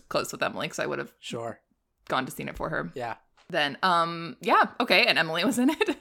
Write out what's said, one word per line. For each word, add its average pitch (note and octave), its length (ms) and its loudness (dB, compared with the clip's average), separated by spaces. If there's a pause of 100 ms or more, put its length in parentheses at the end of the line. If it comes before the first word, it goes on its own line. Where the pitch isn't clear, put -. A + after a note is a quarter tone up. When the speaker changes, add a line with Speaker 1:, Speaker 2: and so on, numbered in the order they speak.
Speaker 1:
close - 240 -2
with - 100 -10
Emily, - 280 -4
'cause - 100 -8
I - 60 -2
would C3+ 140 -4
have - 200 -8
Speaker 2:
Sure. A#2 400 -10 (480)
Speaker 1:
gone C3 180 -2
to - 60 -10
seen C#3+ 160 -10
it - 80 -10
for - 140 -6
her. D#3+ 260 -6
Speaker 2:
Yeah. C3+ 200 -6 (340)
Speaker 1:
Then, C#3+ 340 0
um, E3+ 560 0
yeah, C4+ 280 4 (120)
okay, A3+ 260 6
and G3 140 4
Emily E3 240 0
was A#3 160 2
in B3+ 100 4
it. E4 320 0